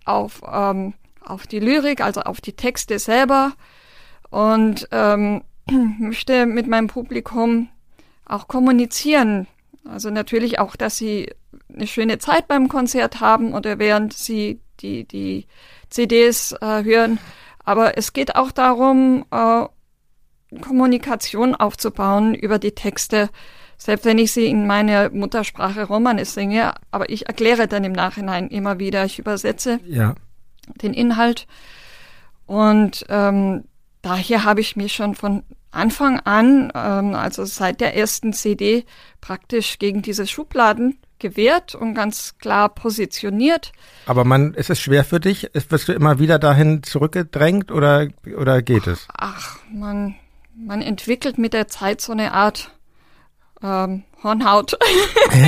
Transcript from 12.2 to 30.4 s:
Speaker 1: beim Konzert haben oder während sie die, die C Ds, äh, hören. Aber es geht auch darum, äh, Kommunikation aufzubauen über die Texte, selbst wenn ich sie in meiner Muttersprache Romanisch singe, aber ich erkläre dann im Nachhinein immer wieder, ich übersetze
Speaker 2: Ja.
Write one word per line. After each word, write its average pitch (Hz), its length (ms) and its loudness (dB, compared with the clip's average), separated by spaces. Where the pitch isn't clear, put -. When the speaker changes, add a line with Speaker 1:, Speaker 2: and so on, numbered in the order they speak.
Speaker 1:
beim 269 220 2
Konzert 247 500 -2
haben 220 340 2
oder 208 260 -6
während 208 340 0
sie 214 480 -6
die, 202 260 -10
die 196 420 -8
C 240 180 0
Ds, 233 540 4
äh, 214 240 -2
hören. 226 340 4
Aber 208 340 2
es 220 160 -4
geht 269 220 -4
auch 262 160 2
darum, 262 800 4
äh, 226 340 2
Kommunikation 254 920 0
aufzubauen 208 800 0
über 208 240 -2
die 208 140 -4
Texte, 208 560 -2
selbst - 280 -2
wenn 220 120 4
ich 226 140 4
sie 233 140 0
in 214 220 0
meiner 208 420 2
Muttersprache 202 760 -6
Romanisch 214 440 0
singe, 202 440 -2
aber 202 180 -4
ich - 180 -8
erkläre 226 400 2
dann 202 160 -4
im 185 100 -4
Nachhinein 185 560 -4
immer 196 300 -4
wieder, 196 260 -2
ich - 140 -8
übersetze 214 640 -4
Speaker 2:
Ja. 120 300 0